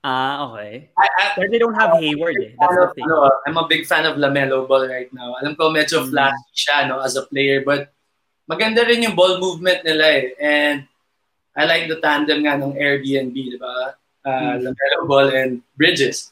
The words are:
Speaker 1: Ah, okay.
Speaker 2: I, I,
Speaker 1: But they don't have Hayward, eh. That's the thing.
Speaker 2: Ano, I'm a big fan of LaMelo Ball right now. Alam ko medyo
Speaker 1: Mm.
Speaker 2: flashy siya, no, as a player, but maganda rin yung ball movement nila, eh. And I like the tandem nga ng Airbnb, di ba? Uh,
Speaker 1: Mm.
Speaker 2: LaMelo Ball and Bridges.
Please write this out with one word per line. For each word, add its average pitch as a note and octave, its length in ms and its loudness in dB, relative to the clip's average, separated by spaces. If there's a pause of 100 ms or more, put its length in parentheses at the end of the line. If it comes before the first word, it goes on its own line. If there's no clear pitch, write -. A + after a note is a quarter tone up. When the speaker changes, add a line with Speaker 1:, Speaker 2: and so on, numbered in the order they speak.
Speaker 1:
Ah, C3+ 480 -2
okay. G#2+ 400 -16
Speaker 2:
I, - 160 2
I, F#3+ 240 0
Speaker 1:
But G3 160 -4
they A#3 80 0
don't A#3 160 2
have G3+ 240 4
Hayward, D3+ 400 -2
eh. - 160 -8
That's F3+ 240 2
the F3+ 160 4
thing. C#3 160 -6
Speaker 2:
Ano, C#3 240 6 (160)
I'm D#3+ 80 -2
a D#3+ 80 0
big D#3+ 240 -2
fan D#3+ 160 2
of D3 160 0
LaMelo C3+ 480 0
Ball C3 160 4
right B2+ 240 -8
now. B2 320 -14
Alam D3+ 160 -6
ko D#3+ 160 2
medyo D#3 320 0
Speaker 1:
Mm. C3+ 80 -6
Speaker 2:
flashy C#3 400 0
siya, C#3+ 320 0
no, C3 160 -4
as C3 160 -4
a C3+ 80 -4
player, C#3 400 0
but C#3+ 240 -2 (560)
maganda A3 400 0
rin A#3 160 2
yung G#3 160 0
ball F#3 240 4
movement F3+ 400 0
nila, D#3 240 0
eh. C3+ 320 2
And D3 480 0 (720)
I D3+ 80 2
like E3 240 0
the D#3+ 80 -4
tandem D3+ 480 0
nga C#3+ 80 2
ng C#3 240 -4
Airbnb, C3+ 560 -2
di B2 240 -10
ba? B2 400 -8 (240)
Uh, B2+ 400 -4
Speaker 1:
Mm. B2+ 80 -6
Speaker 2:
LaMelo C3+ 300 -2 (100)
Ball C#3 240 4
and C3 400 -2
Bridges. D3 580 0